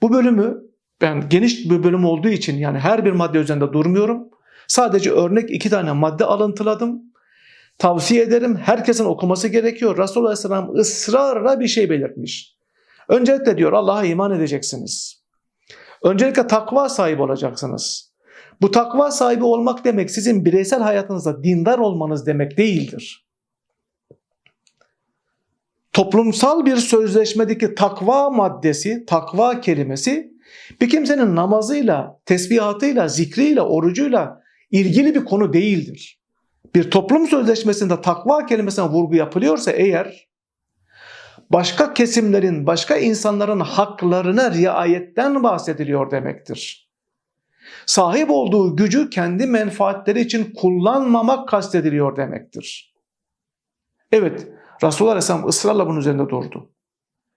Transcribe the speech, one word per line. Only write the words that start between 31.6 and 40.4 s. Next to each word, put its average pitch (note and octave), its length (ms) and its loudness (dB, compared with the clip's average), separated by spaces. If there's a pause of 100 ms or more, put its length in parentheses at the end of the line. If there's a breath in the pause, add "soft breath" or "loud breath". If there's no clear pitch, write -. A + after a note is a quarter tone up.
tesbihatıyla, G#3 840 0
zikriyle, G3+ 540 0
orucuyla F3+ 800 0 (300 soft breath)
ilgili G3 440 4
bir C#4+ 100 0
konu G3 280 0
değildir. E3 680 -2 (540)
Bir F3 160 2
toplum C#4 360 4
sözleşmesinde G#3+ 760 0
takva C4 460 0
kelimesine G3+ 380 -2
vurgu D#3+ 300 0
yapılıyorsa F#3 580 0
eğer, F#3 560 -2 (1200 loud breath)